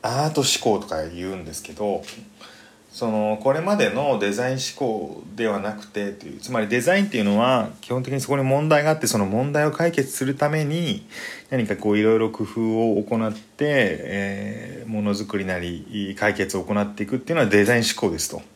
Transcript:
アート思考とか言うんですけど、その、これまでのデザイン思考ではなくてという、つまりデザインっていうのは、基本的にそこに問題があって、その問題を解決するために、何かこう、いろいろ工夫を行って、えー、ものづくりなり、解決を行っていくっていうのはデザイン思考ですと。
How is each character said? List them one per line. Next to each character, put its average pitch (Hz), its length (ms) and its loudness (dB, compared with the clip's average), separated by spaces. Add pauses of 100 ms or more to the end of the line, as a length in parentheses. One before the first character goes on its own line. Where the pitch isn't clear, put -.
ア 131 240 0
ー 156 60 0
ト 147 80 2
思 - 80 2 (120)
考 104 180 2
と - 80 -8
か 78 200 -4
言 90 240 -8
う 95 40 -6
ん 87 100 -12
で 78 80 -12
す - 100 -12
け - 100 -16
ど、 101 300 -4 (840)
そ 117 220 -4
の、 107 320 0
こ 135 100 4
れ 156 80 0
ま 202 160 2
で 107 140 2
の 131 260 0
デ 101 140 0
ザ 123 180 -2
イ 135 60 -2
ン - 0 -
思 131 80 -6 (120)
考 107 460 -4 (140)
で 113 120 -2
は 101 120 0
な 104 140 -4
く - 120 -14
て 101 280 -6
と - 120 -18
い 73 100 -14
う、 - 40 -16
つ 123 120 -10
ま 117 100 0
り 104 60 -2
デ 120 140 2
ザ 175 160 4
イ 202 60 4
ン - 20 2
っ 202 40 -6
て 127 80 -4
い 107 40 0
う 104 40 2
の 101 120 4
は、 120 320 4 (120)
基 - 80 -18
本 123 120 0
的 127 100 -6
に 135 80 0
そ 127 100 -6
こ 139 80 2
に 135 60 2
問 143 260 4
題 147 140 6
が 156 60 4
あ 156 40 4
っ 156 60 0
て、 - 60 0
そ 107 140 2
の 98 80 2
問 123 240 0
題 151 160 2
を 147 40 2
解 165 200 2
決 139 200 -2
す - 140 -4
る 135 80 0
た 147 160 2
め 156 160 0
に、 156 420 -2 (440)
何 120 160 0
か 101 80 -2
こ 104 160 0
う、 104 80 4
い - 20 4
ろ 110 140 6
い 110 40 4
ろ 110 120 2
工 110 120 -4
夫 113 180 -4 (360)
を 107 60 0
行 113 240 0
っ 107 60 -2
て、 110 60 -10 (200)
え 101 1300 -2
ー、 - 20 -10
も 107 140 -2
の 101 100 2
づ 101 140 -4
く 104 100 -4
り 95 80 -2
な 90 140 -2
り、 90 580 -6
解 104 160 2
決 98 240 -2
を 92 60 -2
行 107 100 -4
っ 104 220 0
て 104 80 -4
い 101 40 -4
く 131 100 -2
っ - 20 -2
て 165 140 -4
い - 20 2
う - 0 -
の 147 80 4
は 107 40 4
デ 101 180 6
ザ 120 120 6
イ 117 40 4
ン - 20 0
思 - 100 0
考 101 160 0
で 82 80 -2
す - 140 -4
と。 80 100 -8 (140)